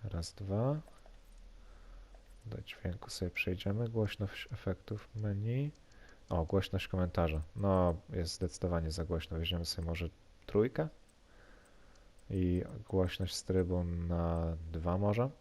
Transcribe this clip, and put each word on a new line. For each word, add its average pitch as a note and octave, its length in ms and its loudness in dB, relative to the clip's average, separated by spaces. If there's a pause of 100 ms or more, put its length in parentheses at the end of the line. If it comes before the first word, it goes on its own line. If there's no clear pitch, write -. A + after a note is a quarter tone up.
Raz, F#2 300 -4
dwa. G#2+ 420 0 (1700)
Do A2 160 -6
dźwięku - 480 -6
sobie F2+ 200 -2
przejdziemy. G2 580 0
Głośność G#2+ 640 -2
efektów - 640 -4
menu. G#2+ 560 0 (580)
O, E2+ 160 2
głośność F#2+ 440 2
komentarza. F2 540 2 (140)
No, F#2+ 380 6 (180)
jest F2 220 -2
zdecydowanie E2+ 560 0
za E2 140 -2
głośno. E2 340 -2
Weźmiemy E2+ 260 -2
sobie E2 240 -4
może E2+ 200 -2 (380)
trójkę. B2+ 420 2 (1400)
I F2+ 340 4 (240)
głośność F#2 480 0
z - 80 -8
trybun F2 640 2
na E2+ 480 2 (160)
dwa F2 260 0
może. G#2 320 2 (100)